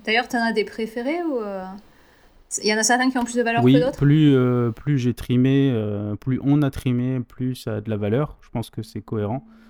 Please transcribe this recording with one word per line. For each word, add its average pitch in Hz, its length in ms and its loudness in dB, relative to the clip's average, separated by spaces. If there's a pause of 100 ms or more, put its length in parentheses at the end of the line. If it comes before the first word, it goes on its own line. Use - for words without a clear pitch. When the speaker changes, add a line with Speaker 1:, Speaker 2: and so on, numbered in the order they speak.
Speaker 1:
d'ailleurs, 240 220 0
t'en 240 160 -2
as 226 100 0
des 208 100 2
préférés 240 600 -6
ou, 285 160 -2
euh, 196 260 -8 (1000)
il 208 60 2
y 214 40 4
en 214 40 0
a 220 60 2
certains 254 260 2
qui 254 80 0
ont 240 80 0
plus 240 100 -6
de 247 60 2
valeur 233 220 0
Speaker 2:
Oui, 127 100 8
Speaker 1:
que 254 60 6
d'autres ? 254 180 -2
Speaker 2:
plus, 147 380 6
euh, 123 360 2
plus 147 280 -2
j'ai 120 140 0
trimé, 135 600 2
euh, 104 420 -4
plus 127 280 -2
on 143 180 4
a 139 80 2
trimé, 127 520 -2
plus 127 340 -6
ça 110 220 -6
a 104 40 -6
de 110 80 -8
la 107 80 -2
valeur. 110 440 -2
Je - 80 -20
pense 117 200 -6
que 113 140 -10
c'est 107 180 -12
cohérent, 104 440 -4 (240)